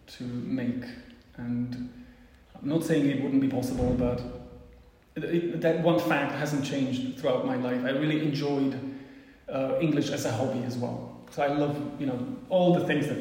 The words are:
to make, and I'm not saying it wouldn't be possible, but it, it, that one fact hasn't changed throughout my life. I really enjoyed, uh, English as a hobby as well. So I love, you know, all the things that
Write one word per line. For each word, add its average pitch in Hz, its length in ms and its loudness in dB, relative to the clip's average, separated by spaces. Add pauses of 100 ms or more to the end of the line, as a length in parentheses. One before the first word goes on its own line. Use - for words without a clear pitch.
(180)
to 127 60 -8
make, 123 600 -2 (520)
and 120 520 -4 (720)
I'm - 80 -4
not 165 140 2
saying 147 260 4
it 131 140 2
wouldn't 135 180 4
be 135 80 2
possible, 123 500 0
but 240 220 2 (960)
it, 151 100 -6
it, 170 360 0
that 165 220 4
one 165 180 6
fact 143 340 2
hasn't 143 300 0
changed 123 540 -2
throughout 135 280 2
my 131 100 0
life. 123 280 0
I 131 60 0
really 151 320 2
enjoyed, 139 520 0 (760)
uh, 135 320 0
English 151 300 2
as 143 140 -2
a 135 80 0
hobby 120 320 -2
as 120 120 -4
well. 120 440 -6 (100)
So 147 120 -2
I 143 60 2
love, 147 280 0 (240)
you 143 60 -2
know, 123 120 -2 (300)
all 180 260 6
the 151 120 2
things 147 220 2
that 143 120 -2